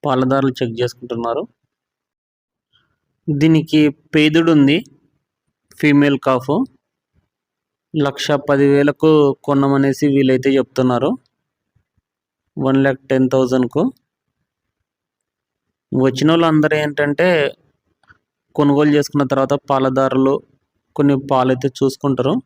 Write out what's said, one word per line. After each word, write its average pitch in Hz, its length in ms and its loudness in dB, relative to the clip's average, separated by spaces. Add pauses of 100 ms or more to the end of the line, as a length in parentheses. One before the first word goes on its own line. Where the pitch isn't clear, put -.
పాలదారులు 131 480 0 (100)
చెక్ 117 180 -6
చేసుకుంటున్నారు. 120 640 -6 (1800)
దీనికి 156 600 2
పేదుడు 156 640 0
ఉంది, 147 320 2 (920)
ఫీమేల్ 143 420 2
కాఫ్. 135 440 -2 (1400)
లక్ష 139 300 -4
పదివేలకు 143 1120 2
కొన్నామనేసి 139 640 0
వీలైతే 135 420 2
చెప్తున్నారు, 131 680 0 (1400)
వన్ 135 180 0
ల్యాక్ 135 220 0 (100)
టెన్ 131 240 0
థౌజండ్కు. 131 600 0 (2000)
వచ్చిన 135 300 0
వాళ్ళందరూ 156 460 2
ఏంటంటే 147 500 -2 (1300)
కొనుగోలు 147 400 2
చేసుకున్న 143 360 -2
తర్వాత 135 220 -2 (160)
పాలదారులు 135 640 0 (640)
కొన్ని 143 200 2 (120)
పాలైతే 131 400 0
చూసుకుంటారు. 135 680 -2 (120)